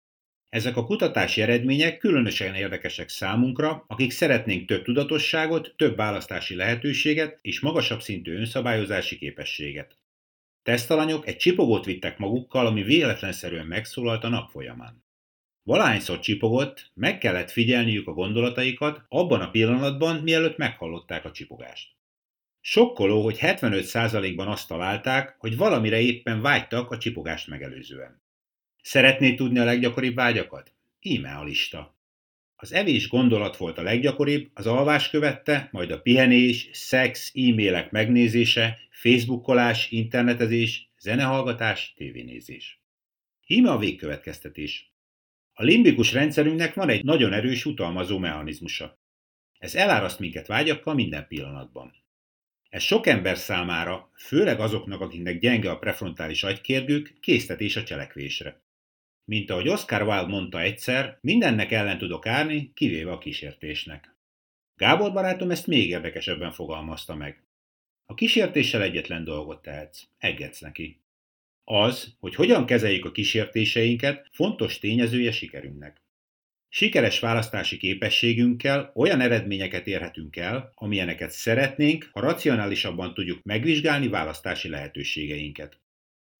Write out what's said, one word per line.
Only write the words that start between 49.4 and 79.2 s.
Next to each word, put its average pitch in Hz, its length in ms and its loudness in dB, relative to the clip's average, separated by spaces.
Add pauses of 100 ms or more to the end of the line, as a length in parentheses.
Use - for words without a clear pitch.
Ez 92 160 -10
eláraszt 143 440 2
minket 78 280 -8
vágyakkal 147 460 0
minden 80 340 -2
pillanatban. 67 640 -12 (760)
Ez 90 140 -8
sok 190 240 2
ember 95 300 2
számára, 87 800 -4
főleg 139 420 2
azoknak, 101 420 -4
akiknek 87 380 -6
gyenge 110 320 2
a 80 80 -6
prefrontális 82 640 -6
agykérgük, 131 760 -2
késztetés 107 560 0
a 107 80 -4
cselekvésre. 69 800 -10 (640)
Mint 104 240 -4
ahogy 95 180 -2
Oscar 156 340 -2
Wilde 101 260 0
mondta 92 340 -6
egyszer, 127 600 -4
mindennek 143 500 2
ellen 104 260 0
tudok 87 300 -8
állni, 147 460 -2
kivéve 156 380 -2
a - 60 -8
kísértésnek. - 1000 -12 (600)
Gábor 190 380 4
barátom 185 380 -2
ezt 170 160 -4
még 113 220 2
érdekesebben 85 640 -6
fogalmazta 80 640 -10
meg. 73 280 -12 (640)
A 107 80 -16
kísértéssel 170 680 2
egyetlen 85 420 -4
dolgot 78 380 -10
tehetsz, 76 420 -16 (140)
engedsz 69 420 -6
neki. 78 420 -14 (600)
Az, 113 560 0
hogy - 160 -10
hogyan 180 300 4
kezeljük 104 400 2
a - 60 -10
kísértéseinket, 113 1200 0
fontos 165 480 -2
tényezője 117 520 0
sikerünknek. 71 720 -12 (680)
Sikeres 139 500 4
választási 113 580 -2
képességünkkel 120 1200 0
olyan 151 260 4